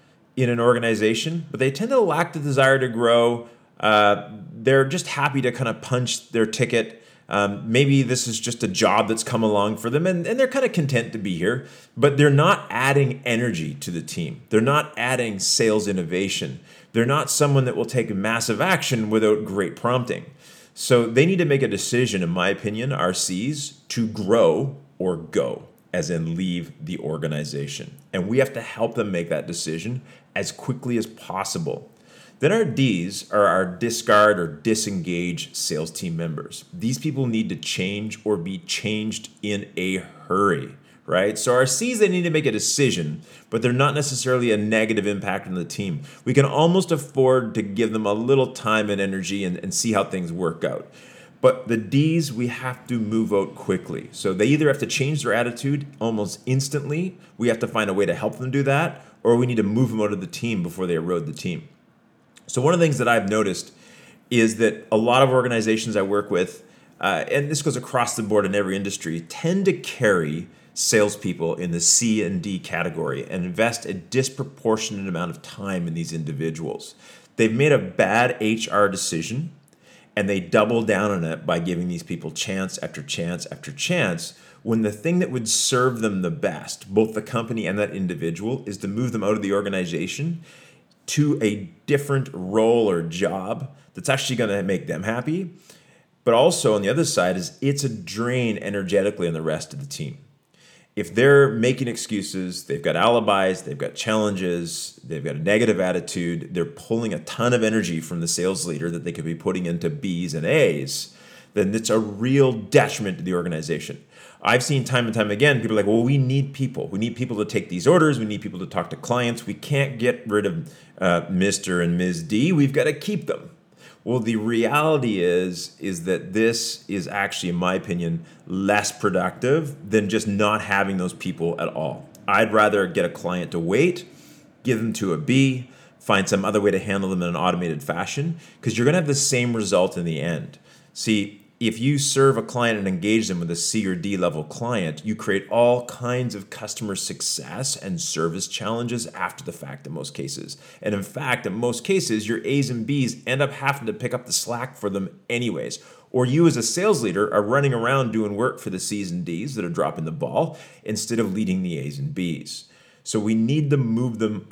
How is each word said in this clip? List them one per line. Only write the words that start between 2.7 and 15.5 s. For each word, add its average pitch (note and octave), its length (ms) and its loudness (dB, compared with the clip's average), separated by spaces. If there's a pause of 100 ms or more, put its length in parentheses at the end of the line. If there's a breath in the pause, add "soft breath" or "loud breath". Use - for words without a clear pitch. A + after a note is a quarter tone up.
to B2+ 80 0
grow. A#2 600 4 (300 loud breath)
Uh, G#2 520 6 (220)
they're C3+ 320 4
just D3+ 240 -4
happy C#3 340 0
to A#2+ 100 2
kind B2 160 -2
of A2 120 -4
punch - 500 -2
their A2 160 4
ticket. - 580 -2 (240 soft breath)
Um, G2+ 420 0
maybe C#3 320 6
this B2 240 0
is A2+ 140 -4
just A#2+ 240 -6
a G#2 40 2
job G2+ 400 4
that's A2+ 140 0
come A2+ 220 0
along G#2 320 2
for A#2 140 -6
them, D#3 180 0
and, F3 180 -2
and A3+ 120 -2
they're C4 100 4
kind C4 160 0
of A#3+ 80 0
content C3 400 0
to A2+ 60 -6
be F#2+ 180 -4
here, A2 300 0 (300 loud breath)
but C3 200 4
they're C#3+ 140 8
not D3+ 380 6
adding C3 560 2
energy A2+ 500 -2
to F2 180 -8
the E2 100 -4
team. E2 480 -8
They're A2 100 4
not C#3+ 360 2
adding A#2+ 420 -2
sales G#2+ 480 2